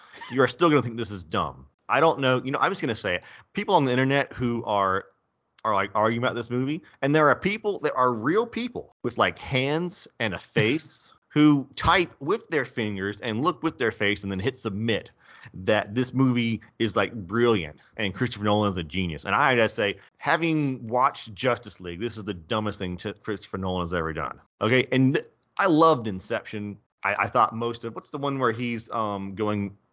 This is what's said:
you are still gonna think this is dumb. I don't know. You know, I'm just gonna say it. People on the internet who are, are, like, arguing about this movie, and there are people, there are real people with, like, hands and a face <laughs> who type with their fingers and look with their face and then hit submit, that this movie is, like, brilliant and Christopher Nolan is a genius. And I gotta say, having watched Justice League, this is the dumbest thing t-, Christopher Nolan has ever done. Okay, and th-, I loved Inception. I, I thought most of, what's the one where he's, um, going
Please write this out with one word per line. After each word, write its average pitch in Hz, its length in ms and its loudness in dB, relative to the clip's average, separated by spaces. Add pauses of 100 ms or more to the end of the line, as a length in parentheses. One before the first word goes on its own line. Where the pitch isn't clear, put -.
(300)
you 127 100 0
are 123 80 6
still 170 220 2
gonna 139 120 4
think 113 140 -6
this 110 140 -6
is 92 140 -10
dumb. 76 420 -4 (220)
I 120 100 4
don't 151 220 4
know. 127 240 2
You 131 80 -6
know, 139 80 -2
I'm 156 100 2
just 190 100 -6
gonna 127 140 -2
say 90 220 -2
it. - 80 -6 (300)
People 202 200 0
on 151 100 6
the 131 60 2
internet 131 420 2
who 120 320 -2
are, 98 420 0 (580)
are, 110 100 2
like, 98 220 0
arguing 117 260 2
about 113 140 0
this 113 120 -6
movie, 131 320 -2 (220)
and 139 100 2
there 151 160 6
are 127 60 6
people, 196 460 -2
there 147 160 0
are 127 160 4
real 156 340 0
people 233 560 -10
with, 117 160 -6
like, 92 180 2
hands 147 680 -4 (140)
and 110 120 -2
a 82 60 -8
face - 760 -2
<laughs> - 180 -20
who 147 320 6 (120)
type 170 420 2
with 165 300 -4
their 143 160 0
fingers 104 560 -4
and 113 220 -4
look 165 200 -2
with 160 160 -2
their 113 140 0
face 101 320 -2
and 98 80 -4
then 95 80 -4
hit 135 160 -2
submit, 107 560 -4 (420)
that 104 400 0
this 123 180 -2
movie 120 480 2 (200)
is, 107 160 0
like, 101 180 0
brilliant 104 640 0 (220)
and 98 160 -2
Christopher 104 300 -4
Nolan 104 260 4
is 90 80 -4
a 87 40 -4
genius. 82 420 -4
And 98 80 -2
I 131 220 4
gotta 113 140 4
say, 101 280 -2 (220)
having 151 680 0
watched 123 460 0
Justice 117 460 -4
League, 87 200 -10
this 107 160 -6
is 104 80 -10
the 98 100 -6
dumbest 104 460 -4
thing 90 160 -6
t-, 101 160 -8 (100)
Christopher 101 360 -8
Nolan 92 240 -2
has 85 120 -6
ever 80 180 -2
done. 76 280 -8 (200)
Okay, 123 300 2
and 131 240 4
th-, - 120 -2 (340)
I 196 60 4
loved 156 420 4
Inception. 104 680 -8 (280)
I, 101 160 0
I 104 80 0
thought 110 260 2
most 117 300 -6
of, 113 100 -8
what's - 160 -14
the 147 80 -10
one 139 220 -4
where 120 120 2
he's, 117 380 -6
um, 101 460 -4
going 104 400 -2 (160)